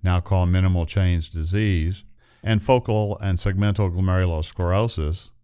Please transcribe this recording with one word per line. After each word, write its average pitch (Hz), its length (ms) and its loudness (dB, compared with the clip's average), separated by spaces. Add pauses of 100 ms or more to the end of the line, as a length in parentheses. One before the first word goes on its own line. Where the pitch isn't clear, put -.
now 90 140 2
called 90 300 0
minimal 90 360 2
change 87 460 0
disease, 87 720 -2 (400)
and 110 180 0
focal 107 600 0
and 98 180 0
segmental 101 500 0
glomerular 90 560 0
sclerosis 90 840 -2 (140)